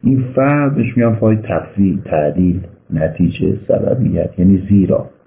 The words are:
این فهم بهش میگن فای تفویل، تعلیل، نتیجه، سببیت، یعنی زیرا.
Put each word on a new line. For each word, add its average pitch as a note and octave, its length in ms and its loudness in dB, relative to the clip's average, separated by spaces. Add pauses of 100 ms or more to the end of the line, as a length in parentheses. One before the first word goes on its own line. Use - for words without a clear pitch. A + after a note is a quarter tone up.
این C3 180 2 (160)
فهم C#3 380 2
بهش A#2 220 -2
میگن A#2 180 2
فای A2 220 2
تفویل، F#2+ 640 -2
تعلیل، D#2+ 600 0 (300)
نتیجه، E2+ 680 0
سببیت، - 840 -2
یعنی F#2+ 180 4
زیرا. F#2 500 0 (200)